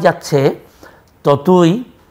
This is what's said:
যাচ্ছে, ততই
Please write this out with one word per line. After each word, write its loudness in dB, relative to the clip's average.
যাচ্ছে, -4
ততই 2